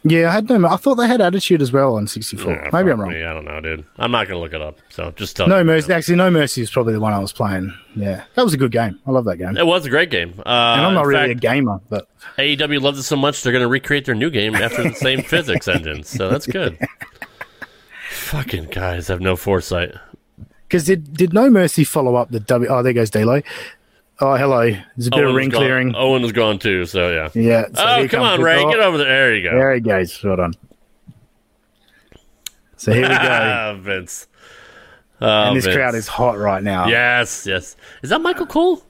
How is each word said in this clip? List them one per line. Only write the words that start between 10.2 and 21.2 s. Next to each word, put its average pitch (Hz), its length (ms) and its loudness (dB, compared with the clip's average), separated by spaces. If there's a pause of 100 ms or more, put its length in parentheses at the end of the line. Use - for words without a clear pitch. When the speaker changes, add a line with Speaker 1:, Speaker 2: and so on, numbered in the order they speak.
Speaker 2:
Uh, 117 320 2
Speaker 1:
And 147 80 2
I'm 190 80 2
not 170 100 2
Speaker 2:
in 143 60 2
Speaker 1:
really 139 240 2
Speaker 2:
fact, 120 100 -4
Speaker 1:
a 120 40 0
gamer, 113 420 0
but 104 180 -6 (300)
Speaker 2:
A 135 100 0
E 147 80 0
W 147 240 -2
loved 139 180 0
it 135 60 -10
so 147 140 -2
much, 139 260 0
they're 127 80 0
gonna 123 160 2
recreate 135 380 -2
their 123 100 -2
new 131 140 -2
game 110 260 -2
after - 280 -2
the 170 120 -2
same 131 260 -2
Speaker 1:
<laughs> - 20 -12
Speaker 2:
physics 139 440 -2
engine, 78 360 -4
so 98 260 -6
that's 151 180 -2
good. 127 300 -4 (680)
Speaker 1:
<laughs> - 680 -20
Speaker 2:
Fucking 104 580 -6
guys 90 420 -6
have 90 100 -4
no 92 160 0
foresight. 90 580 -2 (760)
Speaker 1:
'Cause 165 160 0
did, 156 280 0
did 170 200 2